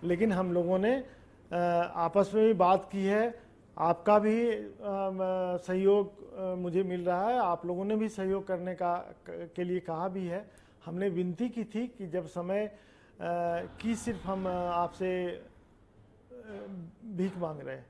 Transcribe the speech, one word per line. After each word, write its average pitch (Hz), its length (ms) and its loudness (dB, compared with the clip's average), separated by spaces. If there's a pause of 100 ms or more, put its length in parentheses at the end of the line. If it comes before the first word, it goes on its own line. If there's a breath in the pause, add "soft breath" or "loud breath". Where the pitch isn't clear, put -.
लेकिन 175 280 2
हम 180 220 0
लोगों 175 260 2
ने, 220 160 4 (560 loud breath)
अ, 170 60 -2 (380)
आपस 190 380 4
में 220 120 6
भी 226 80 8
बात 185 380 6
की 196 140 0
है। 214 460 0 (260)
आपका 170 420 4
भी, 226 320 2
अ, 214 120 -4 (180)
म-, 185 760 -2 (100)
सहयोग, 196 680 2
अ, 185 180 -4
मुझे 180 280 0
मिल 180 180 -2
रहा 180 280 2
है, 247 100 2
आप 175 260 0
लोगों 180 200 -2
ने 208 100 0
भी 214 140 0
सहयोग 196 380 -2
करने 180 280 -4
का, 175 220 0
क-, 170 580 -10
के 180 80 -2
लिए 180 160 -2
कहा 170 280 -4
भी 185 200 -6
है। 190 240 -6 (340 soft breath)
हमने 180 240 -2
विनती 180 400 -2
की 233 140 -6
थी 226 240 -4
कि 202 200 -10
जब 165 200 -4
समय, 185 380 -2
अ, 208 120 -12 (1040 loud breath)
की 226 140 -2
सिर्फ 202 300 -6
हम, 190 200 -2
अ, 185 80 -2
आपसे, 180 720 -2
अ, - 180 -8 (1600)
भीख 190 320 -2
मांग 160 220 -6
रहे 135 160 -8
हैं। 135 140 -16